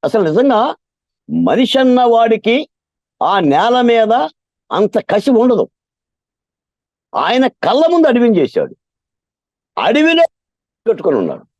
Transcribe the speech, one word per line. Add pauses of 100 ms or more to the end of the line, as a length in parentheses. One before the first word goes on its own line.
అసలు
నిజంగా (540)
మనిషి
అన్న
వాడికి (520)
ఆ
నేల
మీద (580)
అంత
కసి
ఉండదు. (1500)
ఆయన
కళ్ళ (100)
ముందు
అడవిని
చేశాడు, (1000)
అడవిలో (680)
కట్టుకొని
ఉన్నాడు. (140)